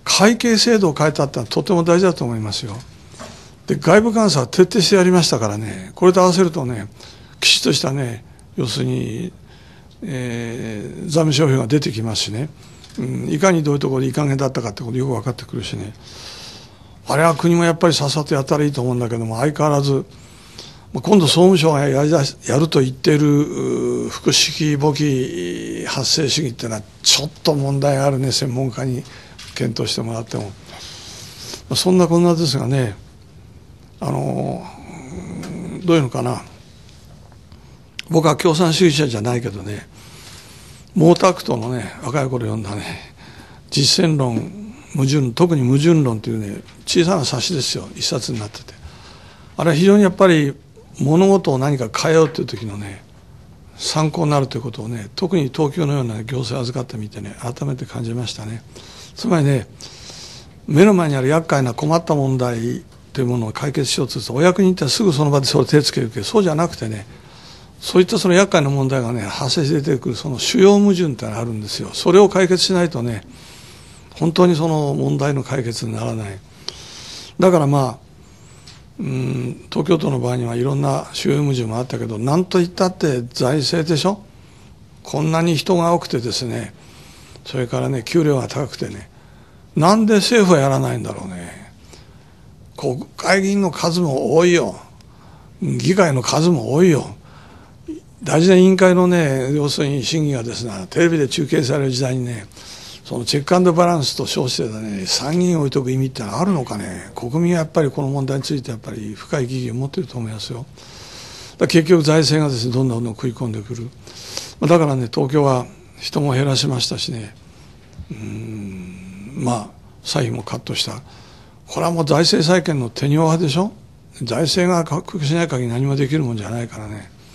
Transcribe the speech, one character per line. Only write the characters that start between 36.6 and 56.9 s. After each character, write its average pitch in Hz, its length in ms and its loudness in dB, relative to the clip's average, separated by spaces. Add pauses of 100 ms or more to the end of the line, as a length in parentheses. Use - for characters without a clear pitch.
僕 156 180 2
は 156 100 2
共 165 180 2
産 165 180 2
主 170 140 4
義 147 100 4
者 151 100 2
じ 113 120 -4
ゃ - 20 -4
な 120 140 -2
い 120 80 -4
け 117 80 -6
ど 98 120 -10
ね、 101 240 -10 (1080)
毛 170 200 8
沢 180 200 4
東 123 260 -6
の 120 140 -6
ね、 110 180 -8 (100)
若 139 200 -2
い 135 60 -2
頃 123 180 -4
読 107 100 -4
ん 113 60 -6
だ 101 120 -8
ね、 - 380 -12 (580)
実 143 360 2
践 156 100 2
論、 127 560 -4 (220)
矛 135 100 0
盾、 135 280 2
特 170 220 4
に 139 80 2
矛 123 140 4
盾 160 260 6
論 113 180 0
と 120 100 -6
い 113 60 -4
う - 20 -4
ね、 101 240 -8 (240)
小 170 180 2
さ 185 120 2
な 139 100 -2
冊 127 220 -4
子 185 60 -4
で 139 60 -2
す - 160 -4
よ、 95 180 -10
一 - 120 -6
冊 131 260 -4
に 117 80 -6
な 104 60 -8
っ - 20 -10
て - 160 -18
て。 - 80 -20 (880)
あ 139 60 -2
れ 170 60 2
は 151 60 2
非 170 80 4
常 196 140 8
に 208 40 8
や 190 60 6
っ 180 40 -2
ぱ 196 160 6
り 147 260 4 (460)
物 165 280 4
事 190 240 2
を 131 60 0
何 139 180 0
か 120 180 -4
変 165 180 0
え - 20 6
よ 160 100 6
う 147 60 2
と - 100 -6
い - 40 -4
う - 20 -8
時 117 180 -10
の 101 140 -10
ね、 98 260 -14 (720)
参 156 340 -2
考 170 140 -2
に 151 60 0
な 143 100 2
る 131 60 0
と - 100 -6
い 110 40 -6
う - 20 -8
こ 120 80 -8
と 117 120 -10
を 107 60 -10
ね、 113 260 -10
特 185 220 -2
に 139 180 0
東 147 180 0
京 160 140 -2
の 143 60 0
よ 143 80 0
う 127 40 -2
な 113 200 -6
行 127 140 -6
政 123 180 -4
を 135 40 -4
預 123 160 -6
か 123 80 -6
っ - 20 -14
て 120 100 -14